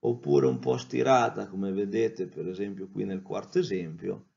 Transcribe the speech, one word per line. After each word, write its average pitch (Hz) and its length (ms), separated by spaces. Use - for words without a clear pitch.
oppure 71 460
un 64 120
po' 64 180
stirata, 117 720
come 98 240
vedete 101 540
per 82 200
esempio 95 420
qui 104 180
nel 95 160
quarto - 360
esempio 95 680